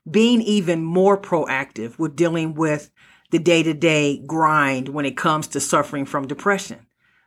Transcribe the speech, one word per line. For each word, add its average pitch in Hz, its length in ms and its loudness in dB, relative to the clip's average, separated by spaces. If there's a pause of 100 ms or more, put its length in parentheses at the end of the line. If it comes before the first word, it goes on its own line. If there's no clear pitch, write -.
being 226 320 4
even 180 420 0
more 185 340 4
proactive 135 800 -4
with 156 200 -4
dealing 160 360 0
with 151 380 -4 (380)
the 165 100 2
day-to-day 156 880 2
grind 143 600 2
when 143 160 -4
it 131 100 -4
comes 156 320 -2
to 139 140 -4
suffering 147 420 0
from 135 240 -6
depression. 190 580 -4 (420)